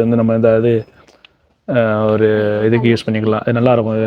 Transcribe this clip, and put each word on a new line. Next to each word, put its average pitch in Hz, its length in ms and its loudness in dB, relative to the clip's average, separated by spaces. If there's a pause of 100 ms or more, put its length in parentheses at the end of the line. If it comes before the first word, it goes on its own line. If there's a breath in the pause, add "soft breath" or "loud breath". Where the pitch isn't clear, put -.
வந்து 117 160 0
நம்ம 113 180 0
இந்த 113 120 4 (100)
இது, 120 120 0 (1000 soft breath)
அஹ், 110 380 0
ஒரு 107 160 2 (400)
இதுக்கு 117 240 2
யூஸ் - 160 -4
பண்ணிக்கலாம். 107 380 -2
இது 120 120 0
நல்லா 123 180 2
இருக்கும், 110 220 -2
இது 110 80 -2